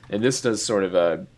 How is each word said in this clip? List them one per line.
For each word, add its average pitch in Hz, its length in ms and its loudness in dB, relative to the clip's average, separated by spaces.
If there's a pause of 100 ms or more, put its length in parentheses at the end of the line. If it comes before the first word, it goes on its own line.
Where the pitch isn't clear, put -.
And 104 140 -2
this 131 180 0
does 113 220 -2
sort 101 200 0
of 90 100 -2
a 85 320 2 (120)